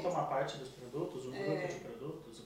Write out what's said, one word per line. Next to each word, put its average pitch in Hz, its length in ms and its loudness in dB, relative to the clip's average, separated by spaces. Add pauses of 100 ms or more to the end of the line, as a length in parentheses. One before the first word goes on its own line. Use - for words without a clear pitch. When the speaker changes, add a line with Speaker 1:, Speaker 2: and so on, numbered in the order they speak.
Speaker 1:
mês. 147 40 0
Speaker 2:
uma 160 200 4
parte 135 320 2
dos 131 120 -6
produtos, 127 560 -2
um 127 100 -4
Speaker 1:
É. 131 80 0
Speaker 2:
grupo 147 240 4
de - 140 -2
produtos, 120 640 -8